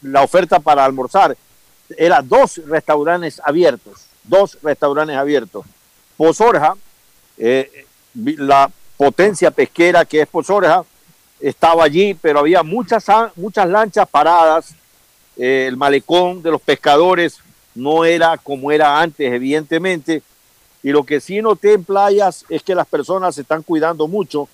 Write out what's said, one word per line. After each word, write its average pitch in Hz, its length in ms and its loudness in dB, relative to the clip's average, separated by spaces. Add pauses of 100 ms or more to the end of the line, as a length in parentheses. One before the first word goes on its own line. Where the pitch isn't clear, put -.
la 139 200 0
oferta 175 380 2
para 147 260 2
almorzar 135 500 0 (640)
era 165 240 2
dos 175 460 0
restaurantes 156 760 -2
abiertos, 147 640 -2 (180)
dos 185 380 0
restaurantes 151 540 -4
abiertos. 131 500 -4 (500)
Pozorja, 165 600 2 (640)
eh, 131 480 -4 (280)
vi-, 131 240 -8
la 139 340 2 (260)
potencia 170 540 0
pesquera 170 540 0
que 151 160 -2
es 143 60 0
Pozorja, 175 560 0 (560)
estaba 165 440 2
allí, 180 300 2
pero 147 260 0
había 165 240 2
muchas, 202 420 -4 (300)
muchas 190 320 -4
lanchas 208 400 0
paradas, 160 680 2 (640)
eh, 131 300 -2
el 127 80 -8
malecón 165 680 -2
de 160 100 -4
los 151 100 -4
pescadores 156 760 0 (360)
no 151 300 -2
era 165 320 2
como 139 340 -8
era 151 300 2
antes, 147 300 -4
evidentemente, 156 880 -4 (600)
y 139 100 -4
lo 147 120 2
que 147 160 -4
sí 196 220 -8
noté 208 320 2
en 196 100 0
playas 196 640 0
es 156 160 -8
que 185 120 -4
las 180 120 -2
personas 175 480 -4
se 147 60 -14
están 156 220 -6
cuidando 156 440 -2
mucho 165 460 -6